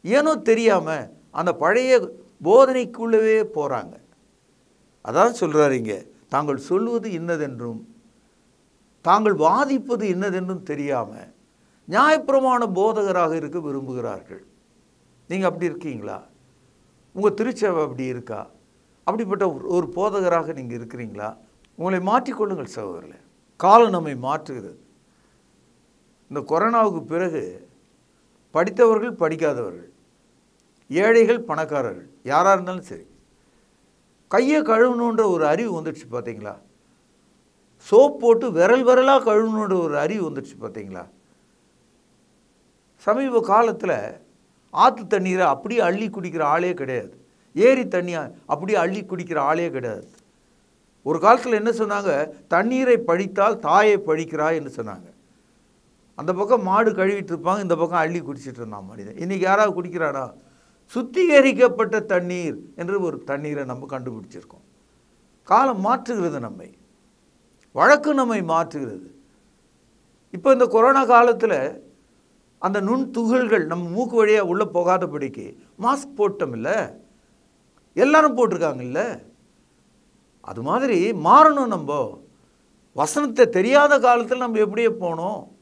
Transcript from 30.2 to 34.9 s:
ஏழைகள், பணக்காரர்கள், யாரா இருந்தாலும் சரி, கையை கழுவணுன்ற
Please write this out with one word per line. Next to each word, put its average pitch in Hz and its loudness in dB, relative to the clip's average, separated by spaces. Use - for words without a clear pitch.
ஏழைகள், 226 4
பணக்காரர்கள், 143 -6
யாரா 170 4
இருந்தாலும் 185 -2
சரி, 82 -16
கையை 269 2
கழுவணுன்ற 233 2